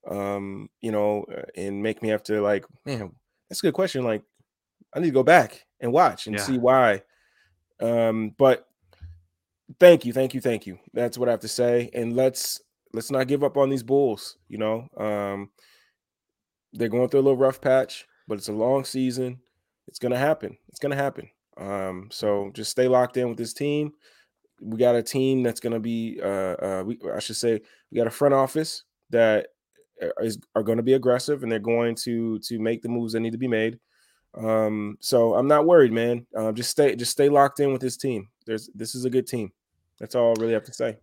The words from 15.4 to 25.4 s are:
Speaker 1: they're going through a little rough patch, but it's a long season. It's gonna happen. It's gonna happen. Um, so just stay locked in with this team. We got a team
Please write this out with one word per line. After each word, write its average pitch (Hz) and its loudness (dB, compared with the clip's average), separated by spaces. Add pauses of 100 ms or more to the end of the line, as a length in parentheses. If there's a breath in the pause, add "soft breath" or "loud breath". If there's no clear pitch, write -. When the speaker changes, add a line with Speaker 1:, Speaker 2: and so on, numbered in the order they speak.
Speaker 1:
they're 117 -4
going 123 0
through 139 2
a - 2
little 135 4
rough 131 2
patch, - 0 (220)
but 107 -6
it's 95 -12
a 107 -6
long 127 0
season. 127 -4 (500)
It's - -20
gonna 123 -2
happen. 139 -2 (120)
It's - -20
gonna 143 -4
happen. 139 -6 (280)
Um, 95 -8
so 101 -2
just 107 -8
stay 127 2
locked 127 2
in 123 -2
with 117 -8
this 117 -8
team. 147 -4 (680 soft breath)
We 110 -10
got 120 4
a 117 0
team 131 0